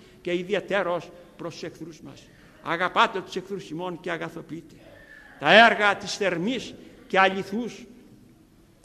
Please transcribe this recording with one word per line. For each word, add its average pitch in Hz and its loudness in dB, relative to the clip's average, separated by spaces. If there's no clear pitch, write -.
και 175 -4
ιδιαιτέρως 180 -2
προς 160 -10
τους - -14
εχθρούς 160 -14
μας. 131 -20
Αγαπάτε 180 0
τους - -14
εχθρούς 190 -10
ημών 170 -8
και 175 -8
αγαθοποιείτε. 160 -10
Τα 185 10
έργα 208 4
της 196 -8
θερμής 190 -2
και 190 2
αληθούς 190 0